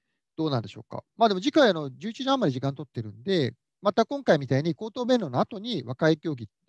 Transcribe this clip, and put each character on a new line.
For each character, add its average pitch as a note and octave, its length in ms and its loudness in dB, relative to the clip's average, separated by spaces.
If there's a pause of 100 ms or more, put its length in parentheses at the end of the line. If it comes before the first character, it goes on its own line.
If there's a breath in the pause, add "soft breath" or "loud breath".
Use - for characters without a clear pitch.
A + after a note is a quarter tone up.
(360)
ど D#3 120 -2
う - 20 -2
な C3 100 0
ん - 40 -2
で G2 60 -14
し - 80 -18
ょ - 40 -14
う - 20 -20
か。 - 200 -12 (140)
ま A3+ 100 4
あ、 - 20 2
で G3 60 2
も F#3 60 -2
次 C4 100 0
回、 C#4 180 6
あ F#3 40 2
の、 D3 180 -4
十 C3+ 180 -10
一 B3 140 -10
時 C4 60 -2
半 C4+ 100 2
ま G#3 80 2
で C#3 40 2
時 B2+ 80 -6
間 C3+ 140 -2
取 C#3+ 140 -14
っ - 40 -20
て A#2+ 100 -8
る G#2+ 100 -10
ん A2 120 -20
で、 D#3 300 0 (280)
ま G3+ 120 2
た A3+ 120 4
今 C#4 180 -6
回 E3 160 4
み C3+ 80 -6
た C3 100 2
い C#3+ 60 0
に E3 120 -2
口 G#3+ 160 -10
頭 B3+ 140 -6
弁 B3 140 2
論 D#3+ 120 -6
の B2 80 0
後 G#3 200 -4
に G#3 240 -6
和 B2+ 120 -8
解 D#3+ 220 2
協 D#3 180 -6
議、 A#2 140 -12 (200)